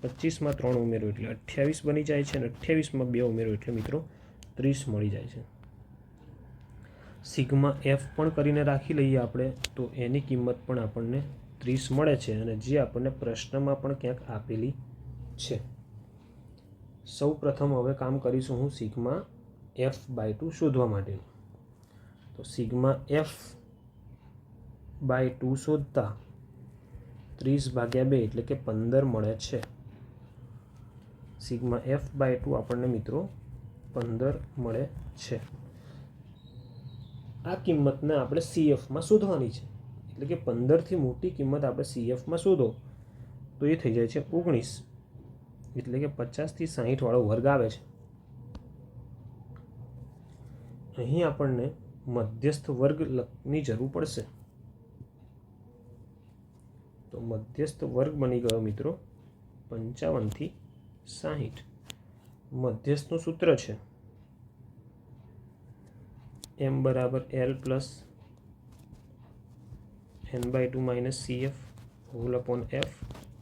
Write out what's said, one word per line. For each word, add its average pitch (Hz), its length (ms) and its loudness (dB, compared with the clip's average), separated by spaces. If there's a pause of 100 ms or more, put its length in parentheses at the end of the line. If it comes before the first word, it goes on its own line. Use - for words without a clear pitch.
પચીસમાં 147 480 0
ત્રણ 127 220 2
ઉમેરો 113 340 2
એટલે 104 200 -4
અઠ્યાવીસ 143 560 0
બની 147 180 2
જાય 147 220 2
છે 143 140 -2
અને 120 100 0
અઠ્યાવીસમાં 143 600 0
બે 120 120 2
ઉમેરો 113 320 2
એટલે 113 220 -2
મિત્રો 131 300 -2 (500)
ત્રીસ 135 340 2
મળી 104 220 2
જાય 104 160 -4
છે. - 280 -12 (1700)
સિગ્મા 139 600 4
એફ 139 160 4 (160)
પણ 156 120 4
કરીને 147 340 4
રાખી 143 320 2
લઈએ 135 220 6
આપણે, 127 360 2 (240)
તો 123 200 -2
એની 131 240 2
કિંમત 123 360 2 (100)
પણ 127 120 0
આપણને 117 440 -2 (360)
ત્રીસ 127 340 0
મળે 147 240 6
છે 110 240 -2
અને 110 160 -2
જે 127 220 2
આપણને 127 320 0
પ્રશ્નમાં 135 720 -2
પણ 139 120 0
ક્યાંક 123 360 -4
આપેલી 113 420 -2 (640)
છે. - 240 -4 (1400)
સૌ 147 300 0
પ્રથમ 143 400 2
હવે 127 200 2
કામ 135 240 0
કરીશું 131 420 0
હું 143 100 2
સિગ્મા 120 540 -2 (520)
એફ 131 200 0 (220)
by 110 140 0
ટુ 156 180 -4
શોધવા 131 360 4
માટેનું. 98 340 -2 (1160)
તો - 60 -14
સિગ્મા 123 580 2 (100)
એફ 156 220 2 (1700)
by 127 220 4
ટુ 127 260 0
શોધતા 139 600 0 (1200)
ત્રીસ 131 360 2
ભાગ્યા 123 300 2
બે 131 200 6
એટલે 117 180 -2
કે 139 120 -2
પંદર 117 500 4
મળે 110 320 2
છે. - 260 -4 (1800)
સિગ્મા 120 380 0
એફ 135 240 0 (160)
by 127 180 4
ટુ 139 160 -2
આપણને 123 340 0
મિત્રો 127 420 0 (640)
પંદર 120 460 0 (200)
મળે 117 300 -2 (280)
છે. - 480 -8 (1800)
આ 180 100 -2
કિંમતને 147 600 4
આપણે 139 260 2
સી 156 300 4
એફમાં 135 320 2
શોધવાની 190 480 6
છે, - 140 -10 (460)
એટલે 139 160 -8
કે 170 80 0
પંદરથી 135 640 4
મોટી 143 340 0
કિંમત 139 340 0
આપણે 131 180 0
સી 120 280 -2
એફમાં 139 280 -2
શોધો 165 360 6 (840)
તો 143 80 2
એ 160 100 6
થઈ 131 160 0
જાય 117 160 4
છે 139 240 -4
ઓગણીસ, 165 500 2 (920)
એટલે 123 220 -4
કે 147 80 0
પચાસથી 147 600 -4
સાહીઠ 139 360 0
વાળો 120 200 6
વર્ગ 113 240 4
આવે 131 240 6
છે. - 140 -12 (3000)
અહીં 143 300 2
આપણને 139 440 2 (360)
મધ્યસ્થ 120 640 0
વર્ગ 139 300 4
લ-, 131 260 0 (200)
ની 147 160 0
જરૂર 127 280 -2
પડશે. 160 320 -2 (3000)
તો 120 100 -12
મધ્યસ્થ 113 640 -4
વર્ગ 135 300 2
બની 127 260 2
ગયો 113 200 2
મિત્રો 107 380 -2 (720)
પંચાવનથી 120 840 -2 (540)
સાહીઠ. 147 520 -4 (960)
મધ્યસ્થનું 139 680 0
સૂત્ર 160 360 6
છે - 380 -8 (2750)
એમ 135 240 2
બરાબર 127 480 2
એલ 131 300 0
પ્લસ 131 440 -4 (2250)
n 123 60 -2
by 127 260 2
ટુ 131 140 -2
minus 123 300 0
સી 127 240 -4
એફ 135 180 -2 (640)
whole 123 180 -2
upon 123 460 -2
F - 80 -2 (540)